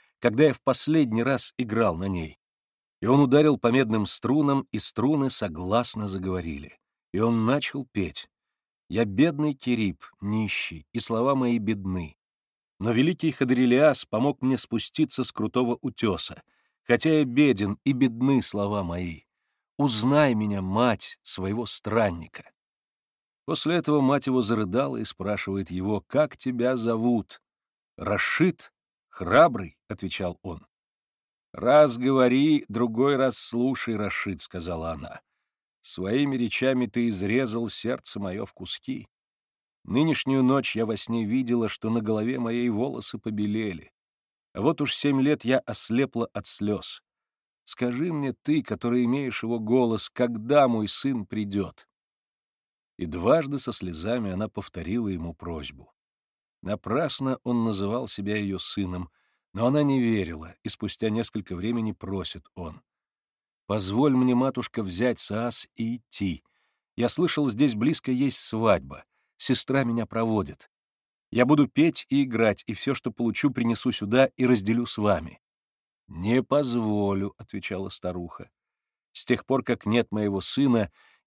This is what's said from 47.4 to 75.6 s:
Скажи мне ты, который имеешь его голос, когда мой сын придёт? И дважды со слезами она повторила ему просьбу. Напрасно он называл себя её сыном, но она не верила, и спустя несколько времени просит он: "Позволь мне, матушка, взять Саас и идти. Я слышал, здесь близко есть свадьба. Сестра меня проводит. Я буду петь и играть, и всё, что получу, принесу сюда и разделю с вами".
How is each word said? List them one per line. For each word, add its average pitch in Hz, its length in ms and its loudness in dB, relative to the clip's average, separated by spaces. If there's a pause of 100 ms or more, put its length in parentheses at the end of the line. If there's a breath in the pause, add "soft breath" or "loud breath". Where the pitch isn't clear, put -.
Скажи 127 480 -4
мне 143 200 -4
ты, 147 300 0
который 123 420 0
имеешь 127 380 -2
его 117 160 -2
голос, 113 520 2
когда 123 580 2
мой 110 200 0
сын 120 380 -4
придёт? 101 640 -4 (1080)
И 90 80 -4
дважды 135 520 0
со 123 140 -6
слезами 98 580 -4
она 95 180 -4
повторила 98 600 -6
ему 85 260 -6
просьбу. 73 580 -12 (680)
Напрасно 127 800 -2
он 120 220 0
называл 107 420 -2
себя 104 300 -4
её 98 220 -2
сыном, 90 520 -6 (420)
но 110 140 0
она 147 160 4
не 139 180 2
верила, 90 640 -2
и - 60 -6
спустя 107 420 -4
несколько 107 460 -4
времени 110 360 -4
просит 95 640 -8
он: 82 280 -12 (840)
"Позволь 107 480 2
мне, 127 200 4
матушка, 123 480 -2
взять 104 360 -2
Саас 113 560 -6
и 113 220 -4
идти. 95 480 -6 (520)
Я 117 120 0
слышал, 156 400 0
здесь 120 260 2
близко 131 380 0
есть 127 260 0
свадьба. 95 640 0 (340)
Сестра 131 460 2
меня 117 220 -2
проводит. 110 640 -2 (600)
Я 120 160 4
буду 147 200 6
петь 156 420 0
и 139 160 2
играть, 113 420 2
и 110 80 -6
всё, 135 200 -2
что - 160 -6
получу, 120 400 0
принесу 117 420 -2
сюда 113 340 4 (100)
и 127 100 2
разделю 117 400 2
с - 120 -8
вами". 90 420 0 (680)